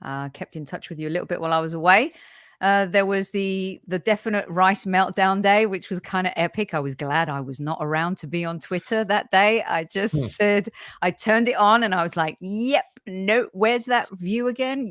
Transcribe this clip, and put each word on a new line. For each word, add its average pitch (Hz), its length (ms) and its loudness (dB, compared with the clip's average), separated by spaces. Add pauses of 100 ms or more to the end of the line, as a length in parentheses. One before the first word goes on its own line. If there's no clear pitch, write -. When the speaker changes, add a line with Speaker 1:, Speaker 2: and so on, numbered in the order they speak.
Speaker 1:
Uh, 139 280 -8
kept - 260 -14
in 156 80 -10
touch - 240 -12
with 151 100 -10
you 156 100 -6
a - 20 -6
little 175 160 -4
bit 175 140 -6
while 165 120 -4
I 165 80 2
was 160 140 -6
away. 185 400 4 (480)
Uh, 196 240 2
there 196 200 2
was 196 240 -2
the, 190 560 -4
the 175 120 -4
definite 208 500 -2
Rice 185 380 2
meltdown 190 560 2
day, 208 240 6
which 185 240 -6
was 185 100 -4
kinda 185 380 -4
epic. - 360 -2
I 151 60 0
was 139 140 -4
glad 151 340 0
I 139 120 -4
was 135 200 -10
not 151 200 -4
around 156 380 -2
to 160 80 -14
be 170 180 -4
on 165 140 -6
Twitter 214 460 -4
that 196 260 -2
day. 208 320 4
I 165 220 -2
just 196 300 -4
Speaker 2:
Hmm. 147 60 2
Speaker 1:
said, 202 480 2 (340)
I 180 80 2
turned 226 380 2
it 240 80 0
on 214 280 6
and 190 100 0
I 175 80 0
was 170 140 -4
like, 160 240 -2
"Yep, 220 440 0 (220)
no, 196 460 0
where's 233 340 2
that 240 240 0
view 202 380 -2
again?" 262 420 -4